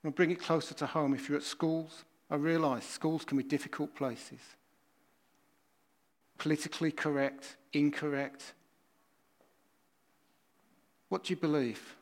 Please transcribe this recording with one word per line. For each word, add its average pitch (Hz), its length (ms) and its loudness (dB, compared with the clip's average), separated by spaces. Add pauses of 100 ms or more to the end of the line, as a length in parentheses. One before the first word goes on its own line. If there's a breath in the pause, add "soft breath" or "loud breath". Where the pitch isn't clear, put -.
I'll 151 80 -2
bring 170 180 4
it 175 80 0
closer - 360 0
to 143 120 -4
home. 143 280 2
If 135 140 -4
you're 147 80 2
at 147 60 0
schools, 160 600 -2 (260)
I 147 60 0
realise 151 500 2
schools 160 380 -2
can 139 120 0
be 131 60 4
difficult 147 540 -2
places. - 420 -6 (2000)
Politically 151 560 0
correct, 139 640 -2 (160)
incorrect. 143 840 0 (2500)
What 185 160 -2
do 185 80 -2
you 170 40 2
believe? 139 640 0